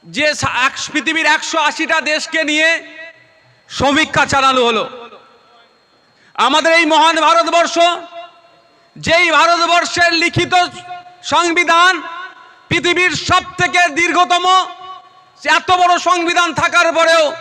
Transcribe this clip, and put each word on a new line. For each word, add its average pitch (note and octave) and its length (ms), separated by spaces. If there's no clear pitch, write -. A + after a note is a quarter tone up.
যে C4+ 280
সা-, B3 340
এক-, - 240
পৃথিবীর D#4+ 340
একশো D#4 340
আশিটা D#4 420
দেশকে D4+ 420
নিয়ে D#4 260
সমীক্ষা D4 560
চালানো C4+ 400
হলো, A3 240
আমাদের D4+ 380
এই E4 140
মহান D#4+ 360
ভারতবর্ষ, E4 580
যেই E4 340
ভারতবর্ষের E4+ 800
লিখিত E4+ 400
সংবিধান E4+ 760
পৃথিবীর F4 420
সব F4+ 320
থেকে F4+ 320
দীর্ঘতম, F4 560
এত E4+ 140
বড় F4+ 280
সংবিধান E4+ 540
থাকার E4 400
পরেও E4 480